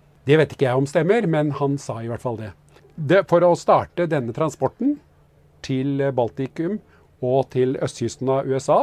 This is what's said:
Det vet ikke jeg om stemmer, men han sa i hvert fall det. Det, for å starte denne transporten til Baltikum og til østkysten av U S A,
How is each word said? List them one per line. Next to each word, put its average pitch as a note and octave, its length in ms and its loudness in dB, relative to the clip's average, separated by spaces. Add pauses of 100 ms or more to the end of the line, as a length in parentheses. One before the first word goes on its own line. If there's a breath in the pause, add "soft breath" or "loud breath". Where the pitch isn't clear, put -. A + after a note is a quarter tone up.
(240)
Det C#3+ 120 4
vet D3 160 4
ikke - 140 0
jeg B2 100 0
om C#3 100 2
stemmer, F#3 420 2
men D3+ 220 0
han C#3 280 -2
sa A2+ 220 -10
i A#2 80 -8
hvert A#2 120 -8
fall A#2+ 180 -6
det. G#2+ 140 -12 (440 soft breath)
Det, E3 320 2
for E3+ 120 4
å F3 160 4
starte E3+ 520 2
denne C3+ 240 -2
transporten D#3+ 680 -2 (640)
til C#3 360 -2 (140)
Baltikum C3+ 680 -4 (420 soft breath)
og C3 280 0
til B2+ 260 0
østkysten B2+ 520 -6
av C3+ 180 0
U C3+ 100 -2
S C3 120 -4
A, E3 140 4